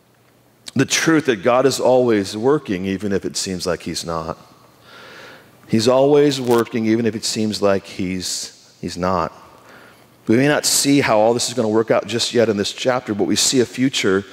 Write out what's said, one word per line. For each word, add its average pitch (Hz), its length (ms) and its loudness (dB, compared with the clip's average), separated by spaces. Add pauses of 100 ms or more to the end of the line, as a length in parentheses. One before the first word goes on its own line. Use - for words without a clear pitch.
(760)
the 135 100 2
truth - 400 0
that 107 180 0
God 127 220 4
is 131 140 0
always 110 580 2
working, 113 480 -2
even 98 260 -2
if 95 140 -2
it 73 100 -8
seems 90 320 -6
like 82 160 -2
he's 82 220 -8
not. 82 320 -6 (1300)
He's 113 200 2
always 139 520 4
working, 117 460 0
even 113 200 2
if 110 100 -2
it 104 100 -8
seems 107 360 -4
like 98 240 0
he's, - 960 -8
he's 92 160 -10
not. 90 360 -2 (920)
We 110 100 4
may 139 100 2
not 147 180 0
see 139 360 2
how 117 180 2
all 113 140 4
this 120 160 -4
is 117 40 -10
gonna 117 140 -2
work 110 240 0
out 117 160 0
just 113 260 -4
yet 113 140 4
in 107 80 2
this 101 160 -4
chapter, 123 420 -4
but 101 120 -2
we 92 100 0
see - 240 2
a 120 60 4
future 113 680 -2